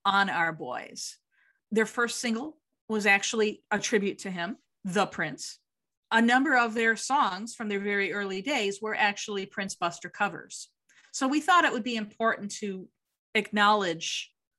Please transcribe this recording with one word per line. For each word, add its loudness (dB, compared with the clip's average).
on 2
our 0
boys. -10
Their 4
first -2
single -4
was 0
actually 2
a 2
tribute 0
to -8
him, -8
The 2
Prince. -8
A 6
number 4
of 2
their 2
songs -2
from -8
their -2
very -2
early -4
days -2
were -4
actually -2
Prince -8
Buster -6
covers. -6
So -2
we 2
thought 6
it 2
would -4
be -4
important -2
to -8
acknowledge 2